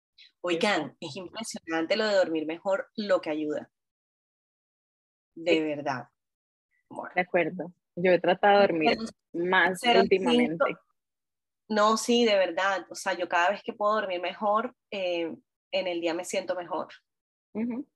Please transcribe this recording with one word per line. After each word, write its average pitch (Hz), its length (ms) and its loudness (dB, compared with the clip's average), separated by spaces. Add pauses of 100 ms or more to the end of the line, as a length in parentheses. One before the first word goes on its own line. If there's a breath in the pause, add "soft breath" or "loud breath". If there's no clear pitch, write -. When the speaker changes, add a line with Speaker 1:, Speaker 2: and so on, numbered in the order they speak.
(400 soft breath)
Speaker 1:
Oigan, 175 420 0
Speaker 2:
Eso. 143 280 -12
Speaker 1:
es 135 60 -12
impresionante 175 800 -4
lo 220 100 2
de 208 80 0
dormir 160 320 0
mejor, 190 500 -4
lo 196 240 0
que 170 100 -6
ayuda. 151 400 -4 (1700)
De 165 160 0
Speaker 2:
Sí. 160 100 2
Speaker 1:
verdad. 143 460 -4 (840)
Bueno. - 240 -12
Speaker 2:
De 180 60 -2
acuerdo. 175 520 -2 (240)
Yo 185 140 2
he 175 100 6
tratado 202 400 4
de 196 80 6
dormir 160 240 2
Speaker 1:
Entonces, 226 240 -6 (180)
Speaker 2:
más 180 460 2
Speaker 1:
cero 233 280 4
cinco. 190 220 2
Speaker 2:
últimamente. 240 340 2 (1040)
Speaker 1:
No, 214 280 4
sí, 240 280 2
de 208 120 4
verdad. 185 540 0
O 175 40 -14
sea, 190 180 -4
yo 175 160 -4
cada 175 220 2
vez 202 120 -4
que 233 120 -8
puedo 208 200 0
dormir 190 260 -2
mejor, 208 540 -2 (160)
eh, 175 440 -4 (400)
en 185 120 -2
el 175 140 -4
día 165 120 -2
me 175 120 -6
siento 185 300 -4
mejor. 165 340 -6 (680)
Speaker 2:
Ujú, 233 420 -6